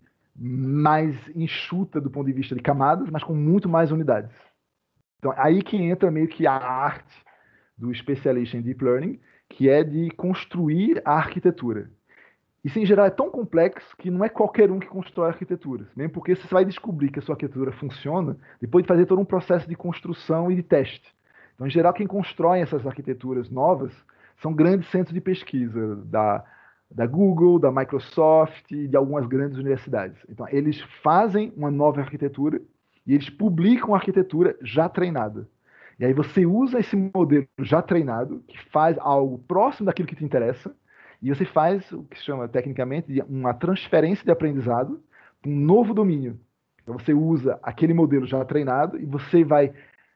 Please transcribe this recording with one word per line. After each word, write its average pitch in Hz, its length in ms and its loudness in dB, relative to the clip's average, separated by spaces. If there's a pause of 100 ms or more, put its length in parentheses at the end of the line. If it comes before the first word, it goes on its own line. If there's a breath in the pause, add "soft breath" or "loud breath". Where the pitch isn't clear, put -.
(340)
mais 143 840 0 (180)
enxuta 170 680 -6
do 139 100 -6
ponto 139 160 -6
de 135 60 0
vista 131 220 -6
de 120 80 -6
camadas, 147 480 0
mas 151 120 -6
com 165 120 -6
muito 160 340 2
mais 165 240 2
unidades. 127 420 -2 (840)
Então, 135 180 -4
aí 160 260 4
que - 140 -6
entra 175 340 0
meio 156 180 0
que 160 180 -2
a 135 80 2
arte 127 680 -6 (520 soft breath)
do 117 140 -6
especialista 127 680 -4
em 117 60 -6
Deep 127 220 -6
Learning, 131 360 -2 (280 soft breath)
que 135 200 2
é 147 140 6
de 156 280 -2
construir 180 960 -2
a - 80 2
arquitetura. 147 800 -2 (720 soft breath)
Isso, 147 160 -6
em 220 60 0
geral, 202 220 6
é 190 40 4
tão 294 200 -4
complexo 170 680 -2
que 185 140 -8
não 180 120 0
é 220 60 0
qualquer 208 420 2
um 190 80 -2
que - 80 -10
constrói 180 420 -4
arquiteturas. 165 680 -8
Mesmo 147 160 -6
porque 175 240 -2
você - 100 -18
vai 190 160 4
descobrir 170 480 -2
que 139 80 -10
a 139 40 -8
sua 151 120 -6
arquitetura 131 380 -6
funciona 147 640 -6 (240 soft breath)
depois 165 240 4
de - 40 -4
fazer 175 180 6
todo 185 120 2
um 202 60 0
processo 175 420 0
de 165 80 -10
construção 170 800 -4
e 185 40 2
de 180 60 -2
teste. - 520 0 (400 soft breath)
Então, 131 120 -10
em 139 40 -2
geral, 170 240 4
quem 208 120 -4
constrói 180 540 0
essas 143 260 -4
arquiteturas 127 640 -8
novas 131 440 0 (500 soft breath)
são 156 100 -4
grandes 170 380 2
centros 180 240 -2
de 180 80 -6
pesquisa 117 800 -4
da, 107 400 0 (460 soft breath)
da 113 160 -2
Google, 175 520 4
da 143 140 4
Microsoft 156 960 2
e 147 160 -6
de 131 100 0
algumas 139 300 0
grandes 135 300 -4
universidades. 127 720 -4
Então, 107 220 -14
eles 147 320 0 (200)
fazem 202 540 2
uma 147 140 -4
nova 143 320 2
arquitetura 139 580 -4 (460)
e 135 80 4
eles 143 160 0
publicam 208 640 2
a - 20 4
arquitetura 180 640 0
já 131 260 0
treinada. 120 640 -4 (500 soft breath)
E 120 60 -2
aí 131 80 2
você 151 320 2
usa 240 340 2
esse - 180 -2
modelo 170 500 2 (120)
já 147 240 0
treinado, 139 680 -2
que - 100 -20 (120)
faz 156 280 2
algo 139 400 0
próximo 208 480 -2
daquilo 175 220 -2
que - 80 -14
te 156 80 -8
interessa, 123 500 -4 (480 soft breath)
e 120 60 -4
você 143 160 -2
faz 175 480 0
o 160 120 -14
que - 140 -20
se - 60 -18
chama 127 240 -8
tecnicamente 131 640 -6
de 135 80 0
uma 131 320 -4
transferência 175 720 0
de 175 60 0
aprendizado 135 720 -2 (400 soft breath)
para 143 80 -6
um 147 40 -2
novo 196 380 4
domínio. 147 480 0 (420)
Então 120 160 -12
você 117 140 0
usa 147 500 2
aquele 160 300 0
modelo 143 320 4
já 131 180 -2
treinado 143 560 -2
e - 60 -10
você 143 400 2
vai 143 300 4 (420 soft breath)